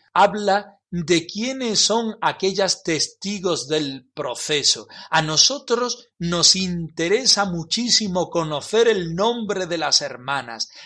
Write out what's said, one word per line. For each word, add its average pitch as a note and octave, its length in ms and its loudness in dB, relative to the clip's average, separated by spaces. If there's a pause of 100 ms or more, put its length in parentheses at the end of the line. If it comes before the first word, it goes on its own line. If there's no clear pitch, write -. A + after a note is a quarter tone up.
(140)
habla G3+ 580 2 (200)
de E3+ 340 2
quiénes A#3+ 540 -4
son A3 420 2
aquellas F#3+ 600 0
testigos E3+ 840 -2
del C#3 460 -4
proceso. C3+ 760 -2 (220)
A D#3+ 120 2
nosotros A#3 840 0 (120)
nos E3+ 360 2
interesa F#3 880 0
muchísimo F#3 880 -2
conocer E3 580 0
el F3+ 260 0
nombre G3+ 520 0
de E3+ 120 -4
las D3 240 2
hermanas. B2 680 -6 (160)